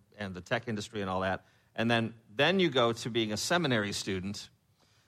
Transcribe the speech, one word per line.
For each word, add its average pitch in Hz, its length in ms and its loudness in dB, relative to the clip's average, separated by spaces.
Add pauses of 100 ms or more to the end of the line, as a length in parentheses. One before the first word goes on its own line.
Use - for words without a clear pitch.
(180)
and 98 160 -8
the 90 60 -10
tech 117 280 -4
industry 104 320 -6
and 98 100 -4
all 92 100 0
that. 95 240 -2 (300)
And 113 160 0
then, 113 240 2 (200)
then 165 260 2
you 170 100 4
go 120 220 4
to 117 180 -4
being 110 220 0
a 104 40 -2
seminary 123 560 0
student. 95 560 -4 (600)